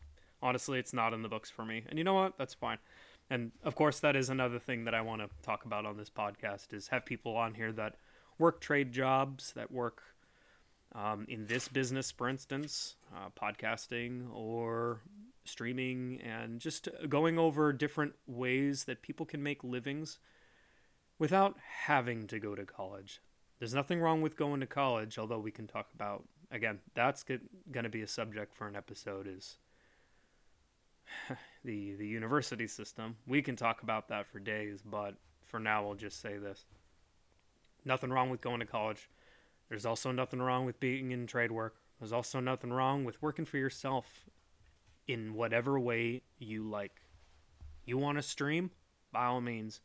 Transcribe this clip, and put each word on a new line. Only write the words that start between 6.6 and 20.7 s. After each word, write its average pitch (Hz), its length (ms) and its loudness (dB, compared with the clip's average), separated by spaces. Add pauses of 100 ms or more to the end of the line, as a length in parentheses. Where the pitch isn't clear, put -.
is 101 160 -10
have 127 180 0
people 113 300 -4
on 113 180 0
here 110 200 -4
that 107 220 -4 (440)
work 165 220 6
trade 139 320 4
jobs, 135 580 2
that 113 180 -8
work, 120 320 -4 (920)
um, 107 320 -2
in 110 180 -6
this 120 220 0
business, 131 420 0
for 123 200 -2
instance, 139 640 -4 (180)
uh, 92 240 -10
podcasting 120 960 -2
or 113 680 -2 (420)
streaming, 127 800 -4
and 113 400 -6
just - 260 -4 (220)
going 160 280 6
over 151 360 8
different 147 400 0 (140)
ways 131 580 2
that 127 160 -6
people - 240 -6
can 143 180 -6
make 143 180 -2
livings 139 580 -4 (1000)